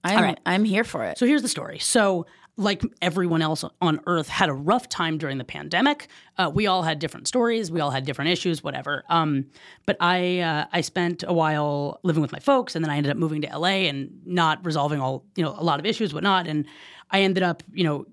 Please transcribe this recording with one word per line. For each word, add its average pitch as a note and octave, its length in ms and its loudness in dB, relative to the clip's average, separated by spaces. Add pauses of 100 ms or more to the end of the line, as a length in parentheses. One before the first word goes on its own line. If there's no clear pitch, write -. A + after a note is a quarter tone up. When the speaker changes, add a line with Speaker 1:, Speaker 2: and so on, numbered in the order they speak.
Speaker 1:
I'm, G3 140 2
Speaker 2:
All F#3 60 6
right. C3+ 220 0
Speaker 1:
I'm F#3 200 2
here G#3+ 180 2
for - 220 -4
it. E2 120 -6
Speaker 2:
So B3 80 2
here's C#4+ 160 4
the B3 80 -4
story. - 300 -6
So, G3 480 2 (300)
like G3+ 260 0 (180)
everyone E3+ 400 0
else D#3 240 -2 (160)
on D#3 260 2
earth, E3+ 220 0
had - 180 2
a C#3+ 60 0
rough E3 340 0
time D#3+ 300 -2
during C#3 200 -4
the B2+ 60 -6
pandemic. F3+ 640 -2 (300)
Uh, F3 160 2
we G#3 140 2
all F#3 160 2
had D#3+ 160 0
different - 280 -6
stories. A#3 420 0
We E3 120 -2
all C#3+ 100 0
had C3+ 140 -2
different C#3+ 260 -2
issues, E3+ 320 -2
whatever. C#3 460 -6
Um, D3+ 380 2 (380)
but - 140 0
I, F3+ 400 2
uh, D#3+ 320 0
I F3 80 0
spent F3 480 -2
a F3+ 60 0
while D3 720 0
living E3 180 4
with F#3+ 100 0
my C3 80 -12
folks, C4 340 2
and D#3+ 120 -2
then D3+ 60 -2
I C#3+ 40 0
ended C#3+ 160 0
up C#3+ 60 -2
moving D#3 240 0
to D3+ 80 -4
L D#3 180 -4
A F#3+ 220 2
and C#3 360 -8
not F3 400 0
resolving D3 360 0
all, C3+ 240 -4 (100)
you E3 80 0
know, D3+ 140 -2
a - 80 -6
lot D3 160 2
of D#3+ 40 -8
issues, G#3 280 -2
whatnot. F3+ 340 0
And D3+ 180 -2 (460)
I G3 120 4
ended F#3+ 200 2
up, E3+ 180 0 (120)
you F#3 100 0
know D3 300 -2